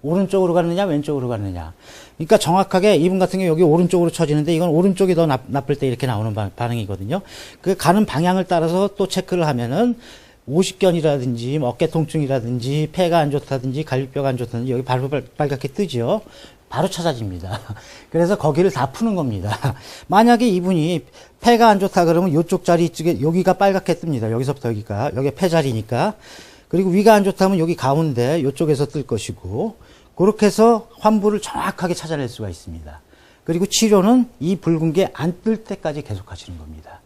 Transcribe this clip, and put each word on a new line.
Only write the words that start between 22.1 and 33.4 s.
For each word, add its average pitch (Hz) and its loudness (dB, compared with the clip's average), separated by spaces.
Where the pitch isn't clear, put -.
요쪽 170 0
자리 170 2
쪽에 160 -2
여기가 175 2
빨갛게 190 2
뜹니다. 120 -4
여기서부터 127 -4
여기가. 107 -4
여기 139 -2
폐 185 -2
자리니까. 135 -2
그리고 185 0
위가 202 6
안 202 6
좋다면 190 0
여기 165 0
가운데 143 0
요쪽에서 143 0
뜰 143 -8
것이고, 113 -6
그렇게 208 2
해서 220 4
환부를 214 2
정확하게 - -4
찾아낼 151 -4
수가 107 -10
있습니다. 80 -14